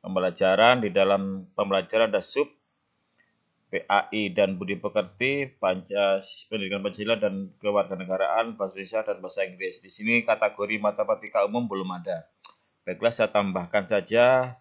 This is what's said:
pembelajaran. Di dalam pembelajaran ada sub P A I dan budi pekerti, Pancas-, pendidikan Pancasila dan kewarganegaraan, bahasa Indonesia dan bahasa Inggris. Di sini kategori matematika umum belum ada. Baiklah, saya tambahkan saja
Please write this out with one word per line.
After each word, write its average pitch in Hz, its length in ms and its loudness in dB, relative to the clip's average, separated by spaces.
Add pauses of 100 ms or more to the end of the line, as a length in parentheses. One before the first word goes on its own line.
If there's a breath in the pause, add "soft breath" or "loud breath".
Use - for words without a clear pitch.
pembelajaran. 95 800 4
Di 98 80 -2
dalam 98 640 2
pembelajaran 101 560 2
ada 101 80 2
sub 139 320 -4 (1200)
P 90 160 -2
A 101 240 2
I 107 160 -2
dan 95 320 2
budi 98 160 -4
pekerti, 120 800 -4
Pancas-, 98 960 -2
pendidikan 98 320 -4
Pancasila 104 320 -2
dan 98 400 -4
kewarganegaraan, 95 1040 -2
bahasa 95 160 -4
Indonesia 107 320 -6
dan 95 160 -8
bahasa 95 240 -6
Inggris. 92 320 -10
Di 95 80 -20
sini 113 320 0
kategori 107 640 -2
matematika 104 640 0
umum 120 160 -2
belum 95 320 -6
ada. 87 320 -8 (560 loud breath)
Baiklah, 92 240 -2
saya 113 240 0
tambahkan 95 560 0
saja 120 720 4